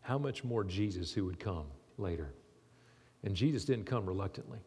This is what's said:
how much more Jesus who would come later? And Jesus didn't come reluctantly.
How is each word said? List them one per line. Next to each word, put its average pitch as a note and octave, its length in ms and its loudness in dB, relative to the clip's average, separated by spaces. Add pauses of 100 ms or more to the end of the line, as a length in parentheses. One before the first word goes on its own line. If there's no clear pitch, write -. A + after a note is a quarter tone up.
how C3 180 0
much C#3 260 -2
more A#2 200 2
Jesus F#2 480 0
who G2+ 140 2
would F2 140 -4
come E2+ 260 -2 (320)
later? D#2+ 340 -2 (920)
And G2 100 2
Jesus B2+ 300 4
didn't A#2 220 2
come A2 200 0
reluctantly. F#2+ 600 -4